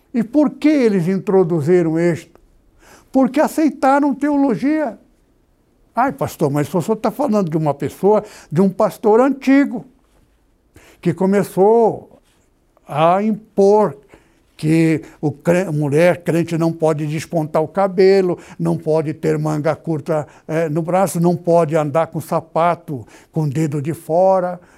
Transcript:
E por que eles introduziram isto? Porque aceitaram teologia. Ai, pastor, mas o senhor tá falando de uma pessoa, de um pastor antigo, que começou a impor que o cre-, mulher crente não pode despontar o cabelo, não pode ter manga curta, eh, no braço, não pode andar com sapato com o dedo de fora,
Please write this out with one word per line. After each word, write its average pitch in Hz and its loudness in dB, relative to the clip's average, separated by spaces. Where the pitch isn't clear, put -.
E 226 0
por 294 0
que - -2
eles 220 2
introduziram 175 0
isto? 170 -2
Porque 262 2
aceitaram 285 0
teologia. 277 -2
Ai, 233 0
pastor, 156 -2
mas 147 -2
o 175 0
senhor 220 -2
tá 214 -4
falando 208 -2
de 160 -2
uma 151 -2
pessoa, 196 0
de 156 0
um 196 4
pastor 214 0
antigo, 269 2
que 170 -2
começou 190 0
a 170 2
impor 208 0
que 160 0
o 147 -4
cre-, 175 -2
mulher 151 2
crente 165 -2
não 165 0
pode 156 -2
despontar 156 -4
o 151 -8
cabelo, 190 2
não 165 -2
pode 156 -2
ter 156 -2
manga 151 -2
curta, 156 -6
eh, 160 -2
no 160 -4
braço, 175 -2
não 170 2
pode 170 0
andar 151 0
com 156 -10
sapato 160 -4
com 160 -4
o 147 -2
dedo 151 -4
de 156 -6
fora, 180 0